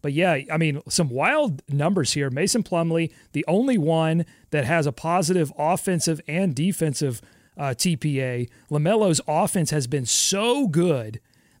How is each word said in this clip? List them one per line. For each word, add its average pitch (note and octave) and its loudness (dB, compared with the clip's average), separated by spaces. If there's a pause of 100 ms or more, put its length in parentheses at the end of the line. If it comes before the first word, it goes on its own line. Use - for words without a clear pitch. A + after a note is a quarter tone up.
But C#3+ -2
yeah, E3 2 (140)
I D#3 -2
mean, D3+ 0
some D#3+ 0
wild F3+ 0
numbers D3 0
here. C#3+ -2
Mason F3 0
Plumlee, E3 0 (220)
the C#3+ -2
only A#3 2
one D#3+ 2 (260)
that D3 0
has D3 2
a C#3+ 0
positive E3+ 0
offensive E3 0
and E3 -2
defensive, D3 -2 (360)
uh, C#3 -4
T E3+ 0
P C#3 -2
A. B2 -4 (240)
LaMelo's E3+ 2
offense E3 0
has D3 0
been C3 -4
so A#3 0
good C#3 0 (400)